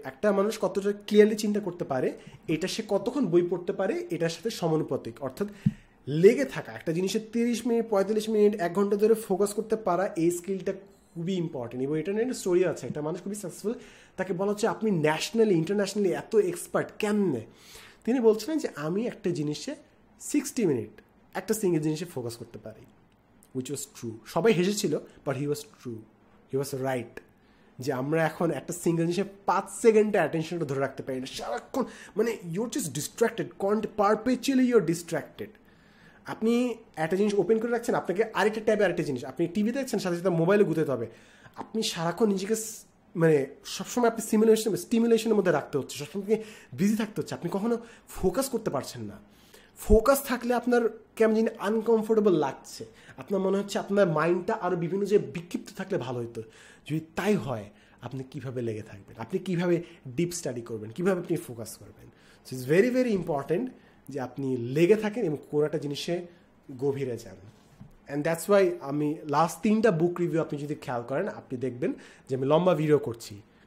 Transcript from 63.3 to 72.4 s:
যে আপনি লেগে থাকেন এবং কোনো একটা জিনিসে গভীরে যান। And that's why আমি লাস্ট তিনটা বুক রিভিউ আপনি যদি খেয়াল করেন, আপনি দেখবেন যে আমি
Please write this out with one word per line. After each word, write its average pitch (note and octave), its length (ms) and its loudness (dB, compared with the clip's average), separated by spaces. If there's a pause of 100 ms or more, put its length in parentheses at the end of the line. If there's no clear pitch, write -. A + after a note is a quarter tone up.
যে C3+ 100 -8
আপনি C3 380 -4
লেগে D3 380 4
থাকেন G#3+ 300 -2
এবং D3+ 120 -2 (140)
কোনো D3 140 2
একটা D3+ 120 -2
জিনিসে D3 500 -6 (500)
গভীরে B2+ 400 -2
যান। F#2 180 -16 (800)
And D3 120 -2
that's E3 260 0
why G3 180 6 (100)
আমি D3 340 -2 (140)
লাস্ট D#3 300 2
তিনটা A3 320 4
বুক F3 280 0
রিভিউ E3 220 0
আপনি D3+ 180 -4
যদি D3 160 -6
খেয়াল B2+ 320 -6
করেন, D3 200 -2
আপনি B2 300 -10
দেখবেন B2+ 360 -4 (360)
যে C3 60 -2
আমি C3 120 -2